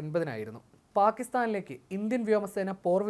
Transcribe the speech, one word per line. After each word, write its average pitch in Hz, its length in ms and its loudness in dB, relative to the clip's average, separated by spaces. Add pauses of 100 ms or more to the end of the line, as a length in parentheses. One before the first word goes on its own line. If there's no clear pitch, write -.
ഒൻപതിനായിരുന്നു. 131 600 -4 (360)
പാകിസ്ഥാനിലേക്ക് 214 800 0 (220)
ഇന്ത്യൻ 226 320 0
വ്യോമസേന 196 400 0 (160)
പോർ 185 220 4